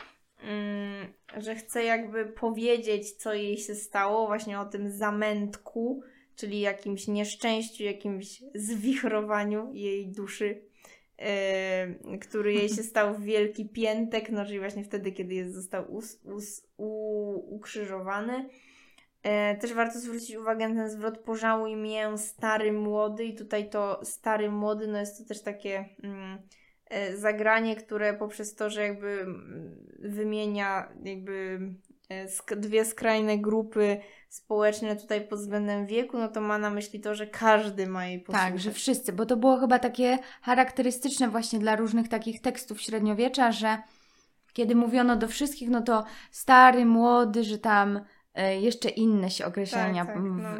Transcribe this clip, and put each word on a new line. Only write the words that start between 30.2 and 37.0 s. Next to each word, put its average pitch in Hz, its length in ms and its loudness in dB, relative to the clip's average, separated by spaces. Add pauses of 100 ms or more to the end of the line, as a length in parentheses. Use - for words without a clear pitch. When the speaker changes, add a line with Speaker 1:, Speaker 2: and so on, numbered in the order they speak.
Speaker 1:
jakby, 190 560 -8 (500)
e, 190 160 -10
sk-, - 300 -6
dwie 214 300 2
skrajne 220 520 2
grupy 208 600 2 (320)
społeczne 214 680 2
tutaj 208 320 -4
pod 208 120 -6
względem 208 480 -2
wieku, 240 300 -2
no, 226 100 0
to 214 140 -4
ma 208 160 0
na 208 120 0
myśli 208 300 -6
to, 208 160 -4